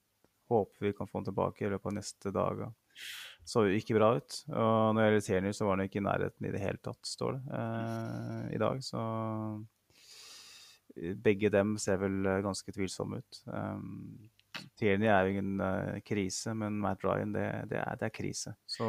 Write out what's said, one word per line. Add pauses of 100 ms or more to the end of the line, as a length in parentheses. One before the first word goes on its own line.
(500)
Håper
vi
kan
få
han
tilbake
i
løpet
av
neste
dager. (720)
Så
jo
ikke
bra
ut.
Og
når
det
gjelder
Tierney,
så
var
han
ikke
i
nærheten
i
det
hele
tatt,
står
det,
eh,
i
dag.
Så (2250)
begge
dem
ser
vel,
eh,
ganske
tvilsomme
ut.
Ehm, (480)
Tierney
er
jo
ingen,
eh,
krise,
men
Matt
Ryan,
det,
det
er,
det
er
krise. (140)
Så,